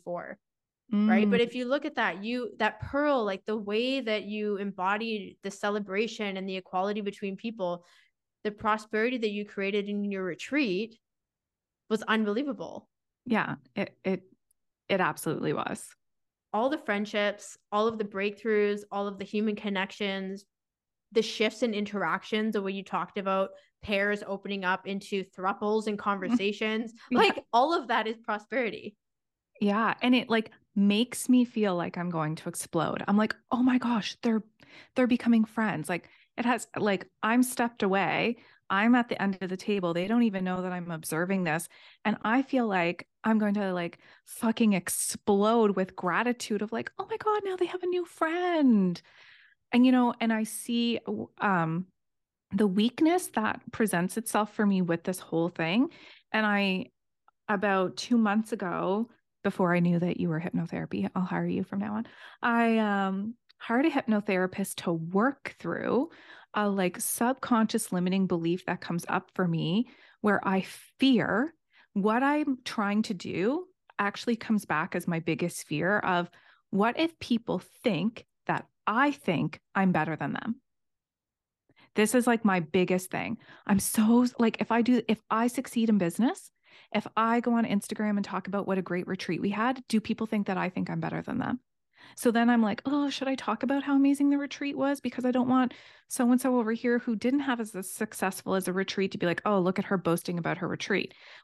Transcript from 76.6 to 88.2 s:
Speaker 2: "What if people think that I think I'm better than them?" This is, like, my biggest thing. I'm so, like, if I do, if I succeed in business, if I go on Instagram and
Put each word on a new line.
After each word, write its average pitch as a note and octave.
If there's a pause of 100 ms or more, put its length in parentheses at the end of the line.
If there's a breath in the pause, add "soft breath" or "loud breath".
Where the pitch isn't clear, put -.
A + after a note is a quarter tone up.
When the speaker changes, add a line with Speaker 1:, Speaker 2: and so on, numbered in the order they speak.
Speaker 2:
"What G#3+
if E4
people F#3
think G3+ (200)
that - (200)
I B3+
think D#3 (140)
I'm F#3+
better D#3+
than C#3+
them?" - (1300 soft breath)
This G#3
is, B3
like, A#3
my F#3+
biggest F3+
thing. - (280 loud breath)
I'm G3
so, A#3 (120)
like, A3+
if -
I A#3
do, A#3+
if G#3+
I A3+
succeed A#3
in G#3+
business, G3+ (420 soft breath)
if G#3
I A3+
go A#3
on A#3
Instagram G#3
and G3+